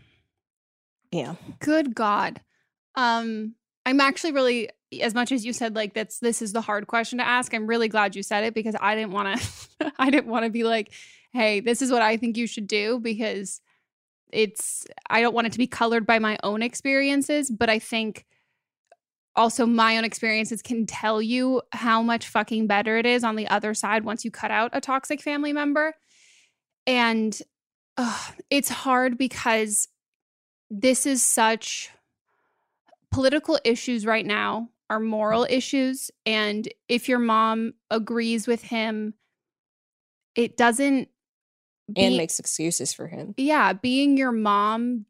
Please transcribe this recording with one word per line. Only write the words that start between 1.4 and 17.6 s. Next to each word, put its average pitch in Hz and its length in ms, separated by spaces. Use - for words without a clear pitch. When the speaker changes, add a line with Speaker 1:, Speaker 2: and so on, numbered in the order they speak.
Speaker 2:
Good 294 360
God. 208 460
Um, 226 600
I'm 269 160
actually 277 320
really, 247 360
as 220 120
much 240 180
as 233 140
you 240 80
said, 226 220
like, 214 180
that's, 220 260
this 233 220
is 202 120
the 226 80
hard 208 260
question 233 320
to 247 80
ask, 247 260
I'm 214 140
really 233 200
glad 202 280
you 196 80
said 208 200
it 226 100
because 220 260
I 208 160
didn't 220 160
wanna, 196 260
<laughs> - 300
I 269 100
didn't 262 180
wanna 226 220
be 226 140
like, 226 280
"Hey, 214 300
this 233 200
is 254 100
what 240 100
I 220 160
think 233 200
you 233 100
should 208 200
do," 220 320
because 214 640
it's, - 540
I 220 120
don't 233 120
want 233 140
it - 60
to - 40
be 254 100
colored 233 380
by 226 140
my 214 240
own 208 180
experiences, 277 880
but 226 200